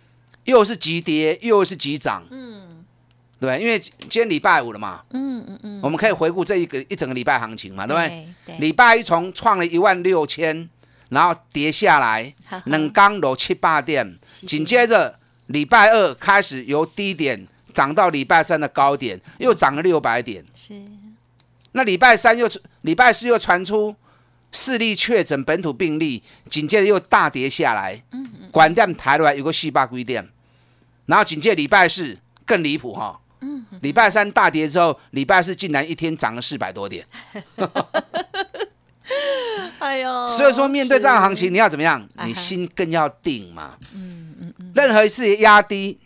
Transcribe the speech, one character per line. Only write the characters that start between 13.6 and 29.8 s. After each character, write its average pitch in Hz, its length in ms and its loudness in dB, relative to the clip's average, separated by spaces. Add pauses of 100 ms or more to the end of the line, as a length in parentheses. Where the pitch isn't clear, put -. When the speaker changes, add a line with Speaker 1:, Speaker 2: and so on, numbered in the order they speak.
Speaker 1:
点， 127 460 -4
Speaker 2:
是。 - 200 -20
Speaker 1:
紧 156 180 -4
接 240 220 2
着 202 320 2 (280)
礼 147 180 -4
拜 214 240 6
二 202 260 4
开 202 280 2
始 131 240 -8
由 147 180 0
低 196 300 -6
点 127 340 -4 (240)
涨 147 220 0
到 185 160 2
礼 143 140 -2
拜 160 200 4
三 160 160 -2
的 147 80 -2
高 139 280 0
点， 113 220 -8 (200)
又 247 160 2
涨 139 200 0
了 147 60 -6
六 170 180 2
百 123 220 -2
点。 104 240 -12 (100)
Speaker 2:
是。 - 200 -18 (960)
Speaker 1:
那 262 100 -2
礼 202 140 0
拜 233 200 6
三 233 200 4
又， 240 100 0 (360)
礼 160 120 -2
拜 247 180 6
四 233 140 -4
又 233 120 4
传 180 260 0
出 208 320 -2 (560)
四 - 240 -2
例 220 180 0
确 220 300 0
诊 143 200 -4
本 170 180 -2
土 156 100 -4
病 156 260 -4
例， 147 240 -4 (280)
紧 151 180 -4
接 214 120 2
着 190 40 2
又 202 160 2
大 170 300 2
跌 135 180 -4
下 135 240 -2
来。 98 380 -6
Speaker 2:
嗯， 262 180 -14 (140)
嗯。 - 80 -20
Speaker 1:
管 160 240 4
店 190 220 2
抬 135 200 2
落 160 80 2
来 143 100 4
有 139 80 -8
个 151 80 -4
四 156 200 -4
百 135 160 0